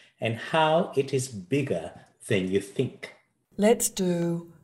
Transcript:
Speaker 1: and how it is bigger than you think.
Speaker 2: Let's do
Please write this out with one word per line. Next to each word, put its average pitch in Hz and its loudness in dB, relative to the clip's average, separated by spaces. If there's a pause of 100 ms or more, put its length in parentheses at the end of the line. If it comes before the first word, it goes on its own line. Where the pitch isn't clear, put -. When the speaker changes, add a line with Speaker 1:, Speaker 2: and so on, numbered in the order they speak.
(200)
Speaker 1:
and 113 -2
how 160 2
it 135 0
is 127 -2
bigger 98 -4 (340)
than 92 0
you 98 2
think. - -4 (400)
Speaker 2:
Let's 226 4
do 170 -2 (120)